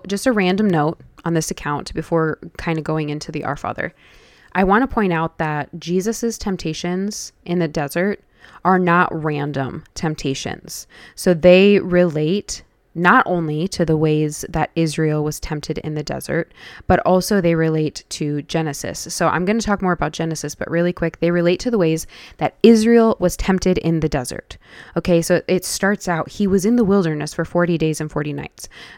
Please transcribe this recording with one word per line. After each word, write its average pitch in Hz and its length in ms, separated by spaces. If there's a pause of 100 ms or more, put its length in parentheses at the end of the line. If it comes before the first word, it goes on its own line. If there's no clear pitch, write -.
just 196 200
a 262 40
random 196 380
note 156 300 (240)
on 170 100
this 160 180
account - 420
before 160 460 (180)
kind 165 200
of 151 60
going 156 260
into 151 220
the 156 120
Our 147 140
Father. - 360 (600)
I 185 100
want 202 200
to - 100
point 196 200
out 160 240
that 151 320 (100)
Jesus's 196 580
temptations 180 920 (140)
in 175 140
the 165 80
desert 165 540 (440)
are 185 140
not 175 440
random 143 600 (120)
temptations. - 920 (280)
So - 180
they 180 460
relate 175 840 (300)
not 175 320
only 165 440
to - 160
the 156 100
ways 151 540
that 160 260
Israel 156 480
was 151 160
tempted 151 380
in 156 160
the 151 100
desert, 139 500 (340)
but 185 180
also 185 340
they 170 160
relate 156 540
to 147 320
Genesis. 156 680
So 170 200
I'm 175 160
gonna 214 160
talk 202 200
more 185 120
about 156 180
Genesis, 160 440
but - 140
really 170 220
quick, 165 300
they 170 100
relate 175 300
to 247 100
the 233 60
ways 170 280 (300)
that - 280
Israel 226 540
was 180 200
tempted 185 400
in 165 240
the 156 80
desert. - 480 (400)
Okay, 170 240
so 175 260
it 185 160
starts - 460
out, 165 220
he 202 160
was 185 180
in 233 100
the 240 80
wilderness 165 500
for 165 120
forty 175 320
days 156 240
and 151 100
forty 147 220
nights. - 340 (300)